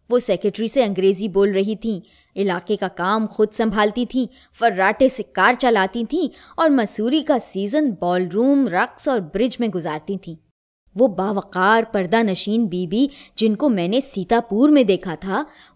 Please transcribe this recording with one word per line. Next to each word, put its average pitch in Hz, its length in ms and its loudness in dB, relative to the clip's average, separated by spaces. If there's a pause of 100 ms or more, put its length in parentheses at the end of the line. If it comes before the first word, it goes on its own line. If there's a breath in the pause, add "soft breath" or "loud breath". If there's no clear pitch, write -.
(100)
वो 240 80 2
सेक्रेटरी 214 500 -2
से 262 140 2
अंग्रेजी 190 460 0
बोल 196 240 2
रही 196 240 0
थीं, 214 260 -6 (340 soft breath)
इलाके 190 400 -2
का 196 120 -4
काम 208 380 -2
खुद 214 240 0
संभालती 220 560 0
थीं, 247 220 -4 (260 soft breath)
फर्राटे 214 540 2
से 220 140 -4
कार 202 320 2
चलाती 233 500 0
थीं 294 240 -4 (300 loud breath)
और 320 120 4
मसूरी 247 520 0
का - 160 0
सीजन 226 520 -2
बॉलरूम, 190 800 0
रक्स 196 400 -4
और 254 120 0
ब्रिज 196 400 -2
में 226 100 0
गुजारती 165 460 -6
थीं। 165 200 -14 (600)
वो 240 120 4
बावकार 196 760 0
पर्दा 208 380 0
नशीन 208 440 -2
बीबी 185 440 -2 (280 loud breath)
जिनको 220 300 2
मैंने 196 320 0
सीतापुर 233 720 0
में 277 160 6
देखा 185 300 -2
था, 220 300 -4 (300 loud breath)